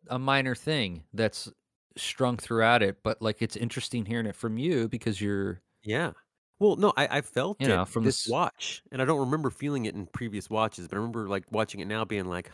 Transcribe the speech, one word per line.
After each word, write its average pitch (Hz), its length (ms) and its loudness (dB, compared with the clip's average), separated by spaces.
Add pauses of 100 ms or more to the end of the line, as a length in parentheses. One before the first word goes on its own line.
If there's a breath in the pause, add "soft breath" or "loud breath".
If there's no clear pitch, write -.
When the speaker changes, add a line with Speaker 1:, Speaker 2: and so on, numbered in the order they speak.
Speaker 1:
a 127 120 -4
minor 135 360 2
thing 98 480 -2 (100)
that's - 380 -2 (440)
strung 123 420 -2
throughout 113 460 4
it, 98 200 0
but, - 180 -2
like, 110 200 0
it's 113 140 -2
interesting 113 500 -4
hearing 113 220 -2
it 98 80 -6
from 110 220 -4
you 131 300 2
because 110 320 -2
you're 98 420 -2 (220)
Speaker 2:
Yeah. 131 300 -2 (460)
Well, 202 160 6
no, 202 220 4
I, 139 200 4
I 143 40 0
felt 160 380 -2
Speaker 1:
you 135 80 2
Speaker 2:
it - 20 6
Speaker 1:
know, 95 160 4
from 113 200 0
Speaker 2:
this - 200 0
Speaker 1:
this - 0 -
Speaker 2:
watch, - 560 -2 (100)
and 131 100 -2
I 131 40 2
don't 147 140 4
remember 139 320 2
feeling 139 340 -2
it 104 100 -2
in 95 120 -8
previous 104 420 -6
watches, 110 380 0
but 95 80 -6
I - 40 -2
remember, 113 280 -4
like, 98 240 -2
watching 104 300 0
it 87 60 -6
now 110 180 -2
being 101 200 -2
like, 90 280 -4